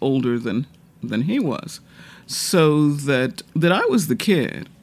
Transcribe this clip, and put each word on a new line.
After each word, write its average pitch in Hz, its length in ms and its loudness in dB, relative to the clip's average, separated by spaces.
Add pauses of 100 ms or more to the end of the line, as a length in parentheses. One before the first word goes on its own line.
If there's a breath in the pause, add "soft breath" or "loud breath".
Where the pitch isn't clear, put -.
older 123 360 0
than, 117 300 -4 (340)
than 113 200 -4
he 208 180 -2
was. - 400 -6 (480 loud breath)
So 151 640 2
that, 135 540 -2 (120)
that 170 160 2
I 302 140 2
was 240 220 2
the 127 80 0
kid. - 520 -2 (160)